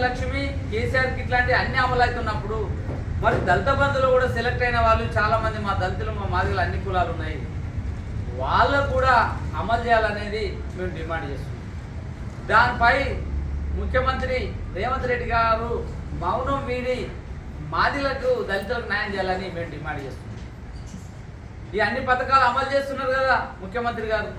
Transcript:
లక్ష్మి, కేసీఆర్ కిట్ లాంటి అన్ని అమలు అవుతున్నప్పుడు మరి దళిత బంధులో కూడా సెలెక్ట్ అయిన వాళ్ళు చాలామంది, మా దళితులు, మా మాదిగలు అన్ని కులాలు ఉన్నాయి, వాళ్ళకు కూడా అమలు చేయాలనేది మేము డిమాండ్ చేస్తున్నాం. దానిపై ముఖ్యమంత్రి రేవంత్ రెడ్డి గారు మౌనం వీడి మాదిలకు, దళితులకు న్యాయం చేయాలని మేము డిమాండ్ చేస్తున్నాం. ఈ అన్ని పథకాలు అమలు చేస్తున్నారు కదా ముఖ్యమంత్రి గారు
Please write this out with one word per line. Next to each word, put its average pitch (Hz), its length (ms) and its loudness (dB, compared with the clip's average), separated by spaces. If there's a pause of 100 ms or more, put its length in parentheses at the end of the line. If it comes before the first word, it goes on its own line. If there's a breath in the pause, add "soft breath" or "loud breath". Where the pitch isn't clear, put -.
లక్ష్మి, 254 380 0 (300)
కేసీఆర్ 247 440 2
కిట్ - 180 -2
లాంటి 247 280 4
అన్ని - 220 0
అమలు 247 200 4
అవుతున్నప్పుడు 220 540 0 (640)
మరి 240 140 4 (100)
దళిత 185 220 4 (100)
బంధులో 269 340 4
కూడా 254 220 6
సెలెక్ట్ 240 300 0
అయిన 240 200 2
వాళ్ళు 226 200 4 (120)
చాలామంది, 214 480 2
మా 196 160 0
దళితులు, 190 380 -2
మా 196 140 -4
మాదిగలు 190 300 0
అన్ని - 220 0
కులాలు 180 300 2
ఉన్నాయి, 156 240 -4 (1000)
వాళ్ళకు 226 520 4
కూడా 262 220 4 (460)
అమలు 233 260 0
చేయాలనేది 214 560 2 (320)
మేము 180 140 -4 (100)
డిమాండ్ 165 320 -4
చేస్తున్నాం. - 260 -6 (920)
దానిపై 233 440 6 (840)
ముఖ్యమంత్రి 254 580 0 (400)
రేవంత్ 247 340 0
రెడ్డి 226 240 -2
గారు 226 340 2 (540)
మౌనం 214 460 0
వీడి 247 280 -2 (800)
మాదిలకు, 254 560 2 (180)
దళితులకు 196 420 -2
న్యాయం 208 240 -2
చేయాలని 185 400 0
మేము 170 220 -6
డిమాండ్ 147 300 -6
చేస్తున్నాం. - 280 -12 (1400)
ఈ 208 120 0
అన్ని 247 240 -2
పథకాలు 254 400 6
అమలు 254 240 0
చేస్తున్నారు 269 440 0
కదా 262 180 4 (260)
ముఖ్యమంత్రి 220 500 -4
గారు 202 260 -2